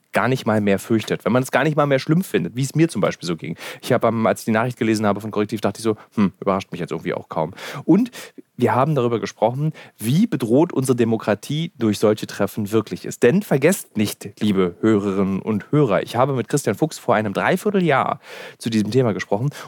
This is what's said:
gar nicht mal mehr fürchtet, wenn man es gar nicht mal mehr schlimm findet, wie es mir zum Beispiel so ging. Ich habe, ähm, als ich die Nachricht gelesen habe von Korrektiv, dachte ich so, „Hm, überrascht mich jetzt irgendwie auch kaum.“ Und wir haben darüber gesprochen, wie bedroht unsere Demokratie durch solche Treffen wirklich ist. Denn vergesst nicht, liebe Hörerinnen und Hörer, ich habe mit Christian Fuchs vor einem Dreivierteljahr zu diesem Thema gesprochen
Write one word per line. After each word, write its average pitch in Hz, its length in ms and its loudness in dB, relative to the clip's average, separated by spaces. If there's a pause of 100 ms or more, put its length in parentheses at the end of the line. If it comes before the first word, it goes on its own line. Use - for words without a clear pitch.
(120)
gar 101 160 2
nicht 131 180 -2
mal 107 140 2
mehr 101 180 2
fürchtet, - 460 -2
wenn 104 80 0
man 127 100 2
es - 80 -8
gar 131 140 2
nicht 151 120 0
mal 147 100 4
mehr 139 120 2
schlimm 156 240 0
findet, 90 320 -2
wie 127 80 -2
es 139 140 -4
mir 160 120 4
zum 110 120 -6
Beispiel - 260 -2
so 90 80 -2
ging. 82 220 -8 (260)
Ich - 100 -2
habe, 117 140 2
ähm, 113 200 2
als 101 160 0
ich - 20 -16
die 117 80 0
Nachricht 120 260 0
gelesen 110 280 0
habe 101 140 0
von 104 120 -8
Korrektiv, 104 280 -2
dachte 101 180 -2
ich - 40 -12
so, 110 140 0 (180)
„Hm, 101 240 2
überrascht 95 320 -2
mich 82 100 -8
jetzt 82 120 -8
irgendwie 87 220 -6
auch - 140 -10
kaum.“ 80 240 -4 (320)
Und 214 280 4 (440)
wir 117 200 2
haben 147 180 2
darüber 120 240 2
gesprochen, 123 540 -2 (260)
wie 147 300 2
bedroht 139 440 2
unsere 131 220 0
Demokratie 113 840 0
durch 107 200 2
solche 107 300 2
Treffen 101 420 -4
wirklich 104 340 -2
ist. - 200 -2
Denn 143 180 4
vergesst 151 540 0
nicht, - 440 -4
liebe 95 400 0
Hörerinnen 98 600 2
und 107 320 -4
Hörer, 117 300 4
ich - 120 -10
habe 135 200 2
mit 120 140 -4
Christian 120 280 -2
Fuchs - 220 -2
vor 110 180 2
einem 107 160 0
Dreivierteljahr 147 880 0 (380)
zu 120 120 -6
diesem 107 220 2
Thema 123 220 2
gesprochen 104 360 -2 (160)